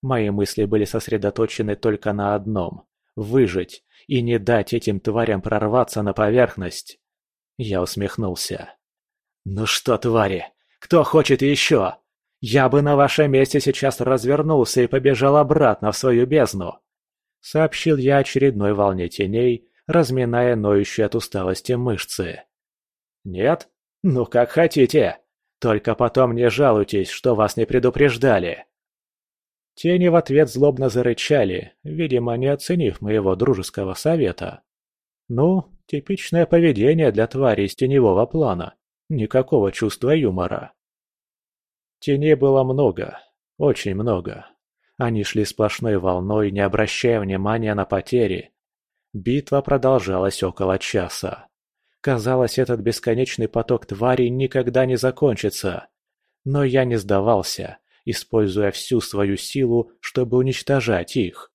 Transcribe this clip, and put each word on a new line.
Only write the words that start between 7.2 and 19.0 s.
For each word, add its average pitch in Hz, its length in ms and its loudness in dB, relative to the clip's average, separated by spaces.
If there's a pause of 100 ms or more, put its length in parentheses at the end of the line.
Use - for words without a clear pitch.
Я 101 240 -2
усмехнулся. - 920 -6 (720)
«Ну 98 200 -4
что, - 320 0
твари, 104 480 0 (340)
кто 165 240 2
хочет 143 380 2
ещё? 135 540 2 (440)
Я 123 300 2
бы 143 120 4
на 147 140 2
вашем 139 360 2
месте 135 280 4
сейчас 135 420 -2
развернулся 131 800 2
и 120 60 4
побежал 135 500 4
обратно 135 540 4
в - 60 -6
свою 123 280 2
бездну», 113 540 0 (600)
сообщил 156 580 0
я 135 200 2
очередной 127 560 2
волне 95 360 0